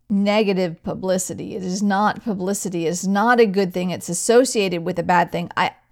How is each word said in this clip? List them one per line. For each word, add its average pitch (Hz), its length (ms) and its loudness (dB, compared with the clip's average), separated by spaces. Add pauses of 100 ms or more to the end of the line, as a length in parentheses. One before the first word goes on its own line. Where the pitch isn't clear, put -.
(100)
negative 196 720 0
publicity. 185 760 -4
It 190 60 -8
is 185 200 -4
not 202 400 0
publicity. 185 640 -4
It's 175 200 -2
not 214 340 4
a 226 60 8
good 190 260 0
thing. 180 180 -2
It's - 200 -8
associated 196 760 2
with 175 140 -2
a 170 40 -4
bad 175 300 2
thing. 170 240 -6
I - 140 0 (220)